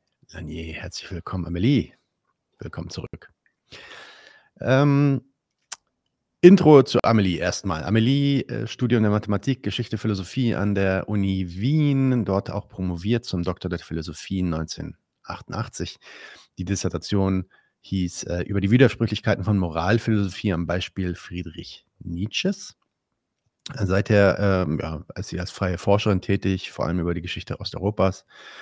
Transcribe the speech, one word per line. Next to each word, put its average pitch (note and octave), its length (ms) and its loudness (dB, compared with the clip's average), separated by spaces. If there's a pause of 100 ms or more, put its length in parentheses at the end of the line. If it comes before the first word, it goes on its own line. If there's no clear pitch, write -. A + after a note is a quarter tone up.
(320)
Lanier. D#2+ 400 -10
Herzlich - 400 -12
willkommen, F2 340 -6
Amélie. F#2 460 2 (680)
Willkommen - 320 -10
zurück. - 400 -14 (1300)
Ähm, C#3 600 4 (1200)
Intro D#3 420 10
zu - 220 0
Amélie G2 340 4
erstmal. E2 460 -4
Amélie, C3+ 640 2
äh, A2+ 180 -6
Studium A#2 380 0
der G#2 80 2
Mathematik, G#2 500 -2
Geschichte, A2 340 -4
Philosophie G#2+ 600 -2
an G2+ 180 0
der F#2+ 340 0
Uni G2 400 -2
Wien, C3 760 0
dort G2 260 0
auch - 180 -8
promoviert F#2 580 -2
zum F2 180 -2
Doktor F2+ 240 -4
der E2+ 100 -4
Philosophie E2 640 -6
neunzehnhundertachtundachtzig. - 1600 -8 (600)
Die F#2 60 -6
Dissertation F#2+ 840 -2 (340)
hieß, F2+ 420 -4
äh, F2 180 -4
„Über G2 180 -4
die G2 120 2
Widersprüchlichkeiten A2+ 720 4
von G#2 120 2
Moralphilosophie F#2+ 960 0
am E2 140 -2
Beispiel F2+ 480 -4
Friedrich - 680 -12 (160)
Nietzsches“. F#2 760 -6 (1000)
Seither, G2+ 920 4
ähm, D2+ 120 -2
ja, D#2+ 240 -8 (120)
ist - 140 -10
sie F2 100 -6
als F#2 100 -8
freie F#2 280 -2
Forscherin G2+ 420 2
tätig, G2 500 -2
vor - 160 -4
allem F2 140 -2
über E2+ 120 0
die E2+ 100 -6
Geschichte - 360 -8
Osteuropas F#2+ 640 -2 (380)